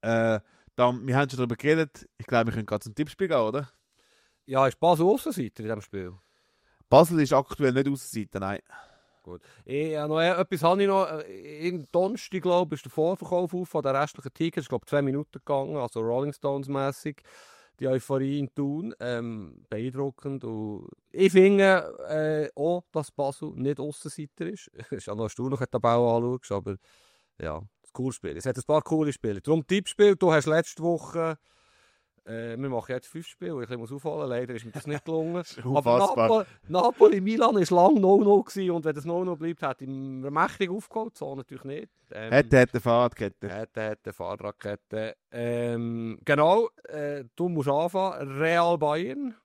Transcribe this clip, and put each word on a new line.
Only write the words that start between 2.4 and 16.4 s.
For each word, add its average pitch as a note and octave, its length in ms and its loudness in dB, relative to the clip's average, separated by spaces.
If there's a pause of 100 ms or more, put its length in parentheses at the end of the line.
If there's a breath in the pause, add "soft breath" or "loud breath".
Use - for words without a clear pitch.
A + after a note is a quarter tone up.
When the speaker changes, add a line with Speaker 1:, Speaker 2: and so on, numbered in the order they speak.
Speaker 1:
wir A2+ 60 -4
können A2+ 120 -6
gerade G#2 180 -4
zum A2 120 -14
Tippspiel D#3 320 -4
gehen, D#3+ 100 0
oder? B2 320 -2 (760)
Speaker 2:
Ja, C3+ 220 2
ist - 120 -4
Basel E3 260 4
Aussenseiter G3 540 -2
in A2 60 -8
diesem G#2+ 160 -6
Spiel? F#2 320 -12 (760)
Speaker 1:
Basel D#3+ 320 8
ist C#3+ 120 2
aktuell C3+ 400 2
nicht C3+ 140 2
Aussenseiter, A#2 520 -6
nein. G2 200 -6 (640 loud breath)
Speaker 2:
Gut. F2 180 -18 (220 soft breath)
Ich, D3+ 300 -6
äh, D3+ 120 -4
noch, D#3 140 -2
äh, E3+ 120 4
etwas F3 320 -2
habe F3+ 180 4
ich G3+ 60 4
noch. G3 200 2
Äh, D3+ 600 -12
irgendein F3 260 -8
Donnerstag, F#3 480 -2
glaube F3 340 0
ich, C#3 40 -10
ist - 60 -20
der C3 60 -14
Vorverkauf F3 600 -2
auf F3+ 160 -6
von D#3 120 -4
den C3+ 140 0
restlichen C#3 380 -4
Tickets. D#3+ 320 -4
Ich - 40 -20
glaube, A#2+ 160 -4
zwei D3 160 0
Minuten C#3 380 -2
gegangen, C#3 380 -4
also A#2+ 240 -6
Rolling B2+ 320 -2
Stones-mässig. C#3 880 -4 (580 soft breath)